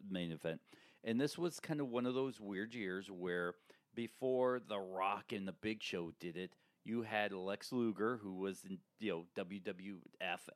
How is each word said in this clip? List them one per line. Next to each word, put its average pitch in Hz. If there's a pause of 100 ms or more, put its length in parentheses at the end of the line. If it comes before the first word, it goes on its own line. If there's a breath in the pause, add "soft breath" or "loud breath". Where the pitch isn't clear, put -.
main 90
event. 80 (440 soft breath)
And 113
this 147
was 170
kind 151
of 139
one 123
of 127
those 131
weird 101
years 98
where 90 (400 soft breath)
before 127
The 104
Rock 95
and 95
The 92
Big 107
Show 85
did 85
it, 90 (280)
you 113
had 104
Lex 98
Luger, 117
who 101
was 95
in, 95 (200)
you 107
know, 85 (100)
W 98
W 95 (200)
F 90